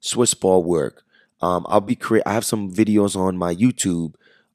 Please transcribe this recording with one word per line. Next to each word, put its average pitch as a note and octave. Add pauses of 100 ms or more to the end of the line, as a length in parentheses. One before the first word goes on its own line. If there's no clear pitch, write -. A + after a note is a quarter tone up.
Swiss -
ball F#2
work. D#2+ (360)
Um, F2+
I'll G#2
be G#2+
crea-, -
I G2+
have A2
some G2+
videos G#2
on F#2
my F2
YouTube, F2 (380)